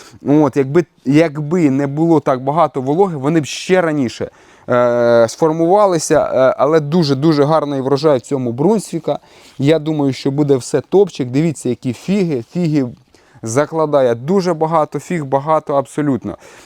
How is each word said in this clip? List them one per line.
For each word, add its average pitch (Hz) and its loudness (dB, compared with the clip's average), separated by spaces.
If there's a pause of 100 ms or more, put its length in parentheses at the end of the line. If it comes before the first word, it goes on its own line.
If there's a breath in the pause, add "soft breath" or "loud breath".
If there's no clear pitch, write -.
(260 loud breath)
От, 143 2
якби, 143 0 (200)
якби 151 2
не 139 0
було 156 2
так 131 -2
багато 147 0
вологи, 160 0
вони 147 0
б 135 -6
ще - -2
раніше, 151 -4 (380 soft breath)
е, 120 2
сформувалися, 165 2
е, 131 2
але 151 2
дуже-дуже 147 2
гарний 147 0
врожай 139 0
в - -2
цьому 127 -4
Брунсвіка. 160 -2 (400 loud breath)
Я 147 2
думаю, 147 -2
що - -4
буде 139 0
все 131 -4
топчик. 170 -2
Дивіться, 143 -2
які 123 -4
фіги, 170 -4
фіги 151 0 (560 soft breath)
закладає 143 0
дуже 170 -2
багато, 156 -2
фіг 160 -6
багато 143 -2
абсолютно. 139 -4 (280 loud breath)